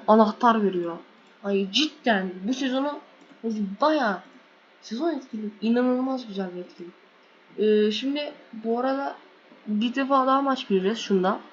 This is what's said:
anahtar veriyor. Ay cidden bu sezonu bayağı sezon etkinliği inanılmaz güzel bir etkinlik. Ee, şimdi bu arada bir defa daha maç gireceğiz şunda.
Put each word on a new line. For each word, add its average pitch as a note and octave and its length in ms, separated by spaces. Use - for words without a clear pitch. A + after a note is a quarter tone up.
anahtar A3 560
veriyor. F3 340
Ay G3 280
cidden G#3+ 600
bu A#3 100
sezonu C4+ 460
bayağı C4+ 400
sezon D4+ 320
etkinliği A3 380
inanılmaz B3+ 680
güzel F#3+ 280
bir F3+ 40
etkinlik. F3 340
Ee, G#3+ 340
şimdi C#4 420
bu A3+ 260
arada C4+ 360
bir G#3+ 280
defa C4+ 320
daha C4+ 140
maç C4+ 260
gireceğiz G3 320
şunda. F#3+ 400